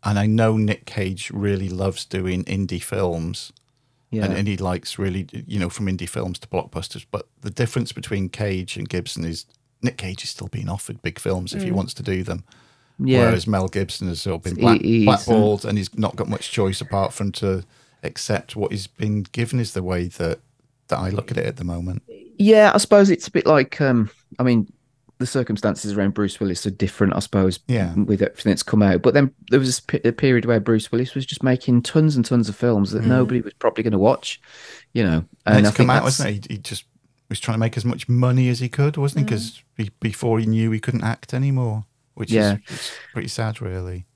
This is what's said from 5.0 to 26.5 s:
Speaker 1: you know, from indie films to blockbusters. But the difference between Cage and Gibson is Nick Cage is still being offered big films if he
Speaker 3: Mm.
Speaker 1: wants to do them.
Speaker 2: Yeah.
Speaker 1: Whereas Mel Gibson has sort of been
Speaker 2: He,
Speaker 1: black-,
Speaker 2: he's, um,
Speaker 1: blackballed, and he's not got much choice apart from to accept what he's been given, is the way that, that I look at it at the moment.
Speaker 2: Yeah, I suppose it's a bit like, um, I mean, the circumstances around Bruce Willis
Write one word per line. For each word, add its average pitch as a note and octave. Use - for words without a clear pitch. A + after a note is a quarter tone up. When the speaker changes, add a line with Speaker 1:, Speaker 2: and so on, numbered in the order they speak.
Speaker 1:
you G#2
know, F2
from G2+
indie F2+
films F2+
to -
blockbusters. -
But -
the G#2
difference A#2
between G2
Cage F#2+
and -
Gibson -
is E2
Nick B2
Cage -
is -
still -
being G#2
offered -
big -
films F#2
if G2+
he F#2
Speaker 3:
Mm. -
Speaker 1:
wants F#2+
to -
do F#2+
them. F#2
Speaker 2:
Yeah. C3
Speaker 1:
Whereas A2+
Mel F#2+
Gibson F#2+
has E2
sort F#2
of E2
been F2+
Speaker 2:
He, -
Speaker 1:
black-, A#2
Speaker 2:
he's, A2+
um, G#2+
Speaker 1:
blackballed, G#2
and G#2
he's F#2
not G#2+
got B2
much -
choice F#2+
apart G2
from G2+
to F#2+
accept -
what G2+
he's G2
been G#2
given, A#2+
is A2+
the F#2+
way F2+
that, E2
that -
I F#2
look -
at -
it -
at -
the E2+
moment. F2
Speaker 2:
Yeah, G#3+
I -
suppose G3+
it's -
a -
bit -
like, D3
um, A#2+
I B2+
mean, A#2
the B2+
circumstances G#2+
around G2
Bruce G2+
Willis F#2+